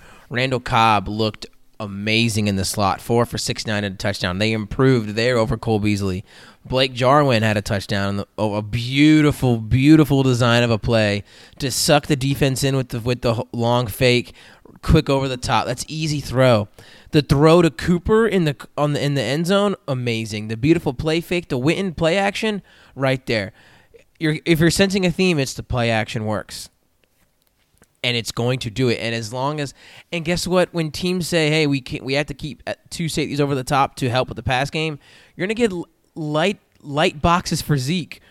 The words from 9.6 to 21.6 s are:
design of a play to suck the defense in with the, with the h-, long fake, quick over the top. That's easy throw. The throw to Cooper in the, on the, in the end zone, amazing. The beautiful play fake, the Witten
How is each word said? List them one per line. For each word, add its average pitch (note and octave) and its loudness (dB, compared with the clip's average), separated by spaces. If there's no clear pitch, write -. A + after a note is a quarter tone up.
design A#2+ 2
of A#2 2
a A2 2
play G#2+ 0
to C#3 -4
suck D3 2
the D#3 2
defense C3+ 0
in C3+ 0
with C3 -2
the, A#2+ -6
with A#2+ -2
the A#2 0
h-, A#2+ -4
long A#2+ 0
fake, B2 2
quick - 4
over C3+ 0
the C3 -4
top. B2 -2
That's B2 -6
easy D3+ -4
throw. A#2+ 2
The D#3 4
throw D#3+ 6
to E3 4
Cooper G#3+ 2
in F#3 2
the, D3 -2
on D3 0
the, B2 -2
in C#3+ 0
the C#3 0
end D3+ -2
zone, G3+ 0
amazing. A2+ -4
The A2+ -6
beautiful D3+ 0
play D#3 -2
fake, F3 -6
the C3+ -2
Witten E3 -2